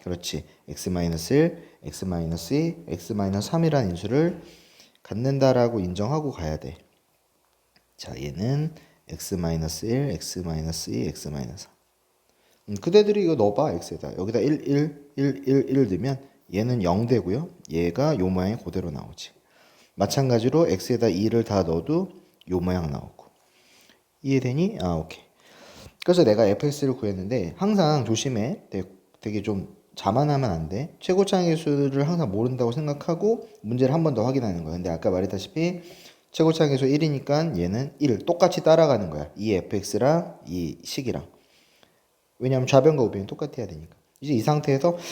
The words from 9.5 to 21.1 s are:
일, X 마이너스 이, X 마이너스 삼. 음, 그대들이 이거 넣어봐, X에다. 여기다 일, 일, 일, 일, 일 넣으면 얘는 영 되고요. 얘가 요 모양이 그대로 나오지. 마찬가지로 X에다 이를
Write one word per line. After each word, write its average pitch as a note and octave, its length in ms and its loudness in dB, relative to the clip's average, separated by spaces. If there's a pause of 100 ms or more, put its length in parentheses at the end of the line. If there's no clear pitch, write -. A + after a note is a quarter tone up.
일, C3 260 0
X - 280 -8
마이너스 E2 500 -6
이, A#2 180 -2
X - 220 -8
마이너스 C#2+ 360 -10
삼. - 80 -20 (960)
음, G#2 60 -6
그대들이 G3+ 480 4
이거 E3 120 2
넣어봐, A2 380 2
X에다. E2 440 -8
여기다 A2 220 0
일, C#3+ 280 0
일, D3 480 -2
일, C#3 320 -2
일, C3+ 220 4
일 C3 200 2
넣으면 A2+ 280 -2 (360)
얘는 A#2 280 0
영 F#2 240 2
되고요. A#2+ 440 0 (200)
얘가 F2 480 0
요 F#2 120 2
모양이 F#2 280 0
그대로 F2 320 -6
나오지. - 420 -12 (640)
마찬가지로 B2+ 720 2
X에다 A2 420 2
이를 A2 340 2